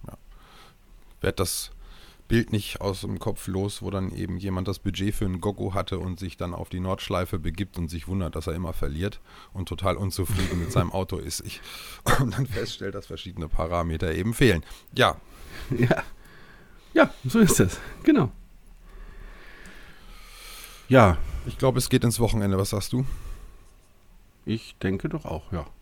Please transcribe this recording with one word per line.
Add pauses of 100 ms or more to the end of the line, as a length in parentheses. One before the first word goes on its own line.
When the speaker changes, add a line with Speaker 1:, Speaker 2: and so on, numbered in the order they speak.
Speaker 1:
ja. (1040)
Werd
das (580)
Bild
nicht
aus
dem
Kopf
los,
wo
dann
eben
jemand
das
Budget
für
einen
Goggo
hatte
und
sich
dann
auf
die
Nordschleife
begibt
und
sich
wundert,
dass
er
immer
verliert (320)
und
total
unzufrieden
mit
seinem
Auto
ist.
Ich, (280)
<laughs>
und
dann
feststellt,
dass
verschiedene
Parameter
eben
fehlen. (280)
Ja. (540)
Speaker 2:
Ja. (920)
Ja, (140)
so
ist
das. (240)
Genau. (2500)
Ja. (280)
Speaker 1:
Ich
glaub,
es
geht
ins
Wochenende.
Was
sagst
du? (1400)
Speaker 2:
Ich
denke
doch
auch,
ja. (160)